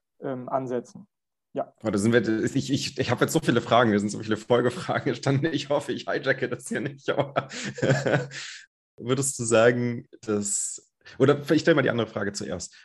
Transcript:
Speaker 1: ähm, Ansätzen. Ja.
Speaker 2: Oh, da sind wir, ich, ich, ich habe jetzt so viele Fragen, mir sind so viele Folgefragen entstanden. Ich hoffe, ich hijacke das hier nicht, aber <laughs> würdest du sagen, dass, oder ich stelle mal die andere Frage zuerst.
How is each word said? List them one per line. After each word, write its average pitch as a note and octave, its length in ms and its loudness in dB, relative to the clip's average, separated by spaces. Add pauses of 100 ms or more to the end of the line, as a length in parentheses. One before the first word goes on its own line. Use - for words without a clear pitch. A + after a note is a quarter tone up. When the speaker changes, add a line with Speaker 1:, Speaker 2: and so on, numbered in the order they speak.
(220)
Speaker 1:
ähm, B2+ 280 -8
Ansätzen. B2 560 -4 (480)
Ja. - 180 -6 (120)
Speaker 2:
Oh, A2 80 0
da G2+ 80 0
sind G#2+ 120 4
wir, A2 320 2
ich, - 280 -2
ich, - 260 -4
ich B2+ 140 -2
habe C3+ 140 2
jetzt - 80 -4
so - 60 4
viele A#2 220 2
Fragen, A2+ 300 4
mir G2+ 80 4
sind G2+ 100 -2
so G#2 140 -8
viele G#2+ 140 -2
Folgefragen B2 720 0
entstanden. C#3 420 0
Ich C3+ 180 -6
hoffe, D3 220 -2
ich A#2+ 180 -6
hijacke B2+ 400 -2
das A#2+ 180 -8
hier B2+ 140 -4
nicht, C#3 300 -8
aber - 360 -2 (340)
<laughs> C3+ 460 2 (680)
würdest C3 400 -2
du B2 60 -4
sagen, A#2+ 640 4 (140)
dass, - 680 -4 (280)
oder C#3 200 6 (120)
ich D#3 100 4
stelle E3 140 6
mal C#3 80 4
die - 80 2
andere A2+ 160 0
Frage G2+ 260 -6
zuerst. - 400 -8 (100)